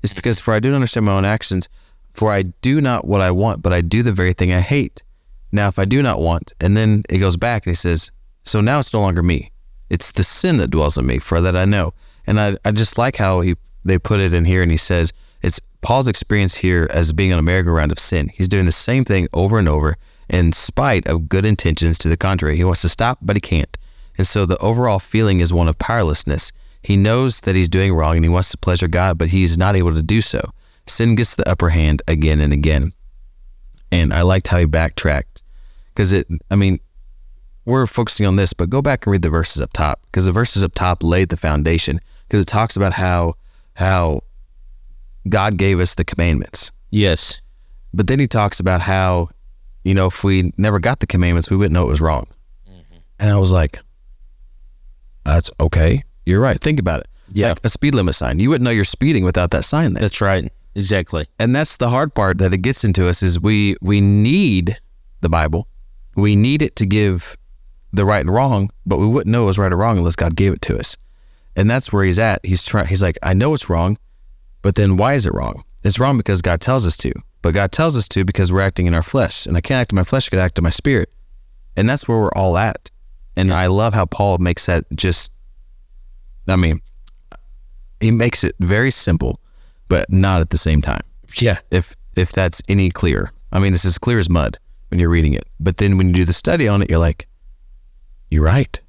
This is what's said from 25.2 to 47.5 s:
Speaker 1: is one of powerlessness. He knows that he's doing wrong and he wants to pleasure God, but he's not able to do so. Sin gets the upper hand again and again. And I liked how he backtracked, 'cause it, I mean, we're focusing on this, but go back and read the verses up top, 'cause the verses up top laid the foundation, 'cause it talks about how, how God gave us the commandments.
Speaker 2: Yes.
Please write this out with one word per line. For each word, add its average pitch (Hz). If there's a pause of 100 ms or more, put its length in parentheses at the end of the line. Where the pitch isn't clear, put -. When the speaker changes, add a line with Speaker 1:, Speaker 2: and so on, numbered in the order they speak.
Speaker 1:
is 85
one 85
of 80
powerlessness. 80 (300)
He 101
knows 117
that 95
he's 90
doing 95
wrong 80
and 82
he 82
wants 90
to -
pleasure 90
God, 87
but 82
he's 87
not 95
able 85
to 80
do 104
so. - (460)
Sin 117
gets 113
the -
upper 87
hand 78
again 76
and 73
again. 73 (1000)
And 85
I 85
liked 92
how 92
he 87
backtracked, 76 (500)
'cause 95
it, 98 (240)
I 98
mean, 95 (840)
we're 127
focusing 110
on 95
this, 98
but 87
go 135
back 139
and 104
read 98
the 85
verses 80
up 60
top, - (100)
'cause 92
the 92
verses 101
up 92
top 90
laid 87
the 82
foundation, 78 (300)
'cause 104
it 92
talks 110
about 95
how, 87 (380)
how 90 (1080)
God 101
gave 95
us 90
the -
commandments. - (220)
Speaker 2:
Yes. 98 (520)